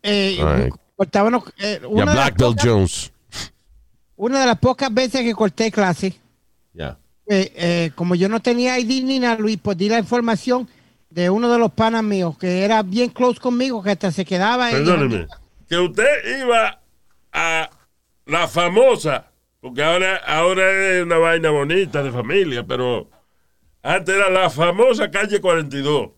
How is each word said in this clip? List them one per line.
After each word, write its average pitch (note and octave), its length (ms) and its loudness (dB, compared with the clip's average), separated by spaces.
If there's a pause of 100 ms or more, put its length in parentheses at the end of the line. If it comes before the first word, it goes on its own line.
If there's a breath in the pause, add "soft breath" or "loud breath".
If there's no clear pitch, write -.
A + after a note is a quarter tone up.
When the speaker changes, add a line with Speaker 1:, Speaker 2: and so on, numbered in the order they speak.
Speaker 1:
Eh, G3+ 400 -2
Speaker 2:
All C#2+ 220 2
right. B1+ 100 -2 (220)
Speaker 1:
cortábamos, G3+ 480 0 (160)
eh, G3+ 220 -4
Speaker 2:
Y - 40 -16
a - 20 -12
Speaker 1:
una G#3 140 2
de G3+ 40 2
las - 100 4
Speaker 2:
Black C#3 240 2
Belt A#2+ 180 4
Speaker 1:
pocas - 80 2
Speaker 2:
Jones. G2+ 460 0 (1040 loud breath)
Speaker 1:
Una B3+ 240 0
de C4 60 2
las A3+ 120 2
pocas B3+ 340 0
veces B3+ 280 0
que A#3 120 0
corté G#3+ 380 0
clase, F#3+ 440 0 (580)
Speaker 2:
Ya. D#2 240 -10 (300)
Speaker 1:
eh, G3 280 0
eh, E3+ 400 -2
como F3 200 -2
yo F#3 120 2
no A3+ 140 -2
tenía B3 360 0
I B3 60 -2
D C4 200 -2
ni C4 160 -2
nada, A#3 180 0
Luis, G#3+ 240 -2
pues G3+ 160 -4
di G3 100 0
la A3+ 120 2
información A#3 680 -2 (420 soft breath)
de F3 200 0
uno A#3 220 0
de A#3+ 60 4
los A#3 140 2
panas A3+ 320 0
míos, F#3 340 -2
que F#3 260 -2
era G#3+ 200 2
bien A#3 260 -2
close B3 300 -2
conmigo, B3 420 -2
que G3+ 100 -2
hasta F#3+ 200 -2
se F#3 140 -4
quedaba A#3 460 0
en C3 120 0
Speaker 3:
Perdóneme, C3 440 0 (420)
que E3 80 -2
usted A3+ 640 0
iba A#3 380 0 (520)
a D#3+ 380 -4 (560)
la E3 240 -2
famosa, F3 840 2 (300)
porque B2+ 220 -8
ahora, F#3 340 0 (100)
ahora F#3 680 2
es F3+ 60 0
una E3+ 140 2
vaina E3 320 2
bonita D3 540 0
de C3+ 80 -4
familia, B2 540 -2
pero B2 440 -4 (720)
antes F3 320 -2
era G3 140 2
la F#3 200 2
famosa G3 600 2
calle G3+ 300 -2
cuarenta D#3+ 380 0
y C#3 40 -4
dos. C#3 360 -2